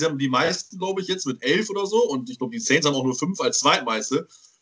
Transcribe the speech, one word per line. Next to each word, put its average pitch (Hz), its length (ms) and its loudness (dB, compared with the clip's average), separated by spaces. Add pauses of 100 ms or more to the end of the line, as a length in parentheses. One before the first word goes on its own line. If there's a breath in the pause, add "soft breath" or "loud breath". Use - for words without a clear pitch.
haben 160 120 -2
die 135 100 0
meisten, 160 500 -2
glaub 190 220 -4
ich, 185 80 -6
jetzt 185 180 -4
mit 123 160 -4
elf 180 280 2
oder 196 160 -2
so 220 240 4
und 131 200 -4
ich - 80 -12
glaub, 113 140 -4
die 117 80 -6
Saints 147 260 2
haben 143 100 4
auch 135 100 0
nur 127 100 0
fünf 175 240 -4
als - 200 0
zweitmeiste. 135 680 0 (340 soft breath)